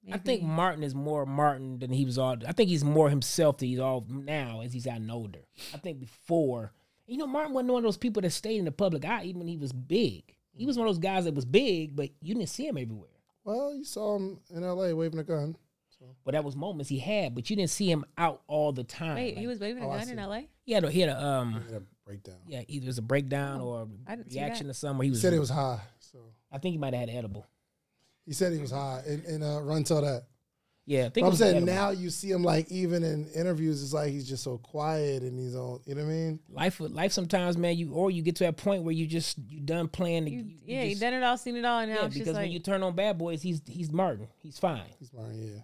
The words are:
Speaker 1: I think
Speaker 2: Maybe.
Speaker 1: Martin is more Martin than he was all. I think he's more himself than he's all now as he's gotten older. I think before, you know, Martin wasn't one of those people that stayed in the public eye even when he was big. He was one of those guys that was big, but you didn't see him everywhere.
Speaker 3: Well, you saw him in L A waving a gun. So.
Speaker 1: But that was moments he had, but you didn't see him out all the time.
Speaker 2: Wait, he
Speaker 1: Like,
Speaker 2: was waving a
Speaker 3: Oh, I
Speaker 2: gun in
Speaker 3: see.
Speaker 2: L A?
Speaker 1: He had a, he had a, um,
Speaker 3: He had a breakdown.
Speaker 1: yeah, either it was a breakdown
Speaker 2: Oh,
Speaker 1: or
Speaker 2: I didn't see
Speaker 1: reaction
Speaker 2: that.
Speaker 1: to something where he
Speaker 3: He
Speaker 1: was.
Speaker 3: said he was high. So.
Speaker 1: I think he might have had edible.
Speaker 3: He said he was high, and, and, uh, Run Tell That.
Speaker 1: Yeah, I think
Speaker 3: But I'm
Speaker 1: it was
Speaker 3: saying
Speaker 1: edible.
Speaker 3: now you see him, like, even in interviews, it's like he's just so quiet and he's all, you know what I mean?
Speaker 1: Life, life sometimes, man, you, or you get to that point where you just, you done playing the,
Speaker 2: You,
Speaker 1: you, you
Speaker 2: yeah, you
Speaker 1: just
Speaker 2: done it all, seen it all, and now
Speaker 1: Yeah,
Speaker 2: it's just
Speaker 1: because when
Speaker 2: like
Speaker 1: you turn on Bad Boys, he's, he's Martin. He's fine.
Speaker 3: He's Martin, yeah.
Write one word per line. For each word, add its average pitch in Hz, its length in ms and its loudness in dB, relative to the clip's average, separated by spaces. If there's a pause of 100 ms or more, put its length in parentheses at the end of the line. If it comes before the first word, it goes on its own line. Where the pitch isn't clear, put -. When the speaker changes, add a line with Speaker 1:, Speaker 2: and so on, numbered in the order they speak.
(100)
Speaker 1:
I 202 60 -4
think 208 260 0
Speaker 2:
Maybe. 160 120 2
Speaker 1:
Martin 170 280 2
is 143 120 -2
more 143 320 0
Martin 135 520 2
than 127 140 -4
he 135 140 4
was 123 100 -2
all. 131 180 2 (140)
I 170 40 -2
think 190 180 6
he's 160 140 4
more 151 260 8
himself 143 480 4
than 127 100 -2
he's 127 100 0
all 131 300 0
now 135 540 -4
as 120 100 -8
he's 123 140 -6
gotten 113 240 -4
older. 107 300 -8 (340)
I - 20 -12
think 147 240 -10
before, 123 720 0 (340)
you 247 120 -6
know, 302 80 -2
Martin 285 260 -2
wasn't 254 200 2
one 247 80 4
of 233 40 -2
those 214 140 2
people 214 240 0
that 175 80 2
stayed 220 280 -2
in 190 60 0
the 151 80 0
public 165 320 2
eye 208 200 -2
even 180 160 -8
when 170 80 -6
he 170 100 -6
was 135 160 -4
big. 131 600 0 (180)
He - 120 -8
was 262 140 0
one 226 100 2
of 202 60 4
those 160 80 0
guys 190 240 2
that 156 80 0
was 139 100 0
big, 160 500 4
but 143 140 -2 (140)
you 170 120 -4
didn't 226 140 -2
see 269 180 -6
him 233 120 -4
everywhere. 110 320 -8 (340)
Speaker 3:
Well, 269 300 -2
you 277 100 -10
saw 208 320 -2
him 190 240 -4 (140)
in 170 100 -4
L 180 180 -2
A 175 120 2
waving 160 260 0
a 151 40 -4
gun. 156 300 -2 (440)
So. 127 80 -20 (180)
Speaker 1:
But 135 80 0
that 151 120 2
was 139 120 -4
moments 156 320 -4
he 139 100 0
had, 156 360 0
but 120 160 -4
you 214 60 2
didn't 185 140 2
see 190 200 2
him 151 160 2 (100)
out 165 300 0
all 151 260 4
the 127 120 -4
time. 160 320 -6
Speaker 2:
Wait, 247 200 -2
he - 40 -8
Speaker 1:
Like, 226 80 -4
Speaker 2:
was 240 120 -6
waving 233 220 -6
a - 40 -6
Speaker 3:
Oh, - 40 -4
I - 80 -2
Speaker 2:
gun 226 100 -6
in 247 80 -8
Speaker 3:
see. 214 60 -6
Speaker 2:
L 196 100 -6
A? 247 160 -8 (160)
Speaker 1:
He 247 80 -2
had 196 120 4
a, 175 60 2
he 180 100 4
had 160 100 6
a, 139 120 -2
um, 123 440 0
Speaker 3:
He 113 80 -10
had 104 80 -8
a - 20 -16 (220)
breakdown. 98 300 -14 (120)
Speaker 1:
yeah, 131 200 -8
either 143 160 -6
it - 20 -4
was 123 120 -4
a 117 40 -4
breakdown 139 580 0
Speaker 2:
Oh, 127 60 -4
Speaker 1:
or 117 220 -6 (180)
Speaker 2:
I 214 100 -8
didn't 233 160 -12
see 127 60 -6
Speaker 1:
reaction - 280 -4
Speaker 2:
that. 139 60 -8
Speaker 1:
to 123 60 -8
something 139 200 -2
where 131 60 2
he 139 40 4
Speaker 3:
He 135 40 4
Speaker 1:
was. 117 80 2
Speaker 3:
said 175 140 6
he 160 40 6
was 143 120 2
high. 131 300 0 (180)
So. - 200 -20 (320)
Speaker 1:
I 139 80 -10
think 175 140 -2
he 160 60 -2
might 135 160 -2
have 123 140 -2
had 113 100 -6
edible. 104 280 -8 (800)
Speaker 3:
He 160 80 -8
said 180 180 2
he 160 80 -2
was 135 100 -6
high, 131 360 -4
and, 147 180 -4
and, 156 200 -4
uh, 147 180 -2
Run 151 200 0
Tell 151 200 4
That. 135 220 0 (600)
Speaker 1:
Yeah, 139 200 4
I - 20 0
think 117 60 -6
Speaker 3:
But 220 80 4
I'm 180 40 8
Speaker 1:
it 185 40 8
was 170 100 4
Speaker 3:
saying 196 160 8
Speaker 1:
edible. 175 180 4
Speaker 3:
now 202 160 2
you 180 200 -2
see 196 200 -6
him, 180 140 2
like, 160 260 4
even 175 320 0
in 156 320 -2
interviews, 160 480 0
it's 139 100 -6
like 151 180 0
he's 139 180 -4
just 131 160 -6
so 123 140 -4
quiet 147 640 -2
and 127 160 -4
he's 127 180 -6
all, 123 280 -6
you 139 100 -6
know 147 100 -4
what 151 60 0
I - 40 0
mean? 160 340 -2
Speaker 1:
Life, 180 320 -2
life 165 320 -2
sometimes, 175 440 2
man, 170 200 2
you, 170 160 -4
or 185 180 2
you 175 120 0
get 165 140 2
to - 80 2
that 165 120 2
point 196 280 0
where 165 100 0
you 160 120 0
just, 156 320 -2 (100)
you 151 120 -16
done 165 280 -2
playing 170 380 0
the, 151 40 -2
Speaker 2:
You, 240 80 -6
Speaker 1:
you, 233 60 -6
you 165 220 -14
Speaker 2:
yeah, 254 180 -2
you 208 60 0
Speaker 1:
just 202 100 -2
Speaker 2:
done 240 140 2
it 254 100 0
all, 247 120 4
seen 240 200 -6
it 240 80 -4
all, 240 160 4
and 220 100 -2
now 214 100 0
Speaker 1:
Yeah, 196 60 4
Speaker 2:
it's 135 80 -4
just 143 100 -2
Speaker 1:
because 160 100 0
when 202 100 0
Speaker 2:
like 185 80 -2
Speaker 1:
you 175 80 -4
turn 190 240 0
on 180 100 2
Bad 190 240 2
Boys, 165 240 -2
he's, 165 240 -2
he's 156 240 -6
Martin. 147 380 0 (140)
He's 151 160 -18
fine. 151 240 0 (180)
Speaker 3:
He's 127 120 -20
Martin, 110 420 -10
yeah. 104 80 -14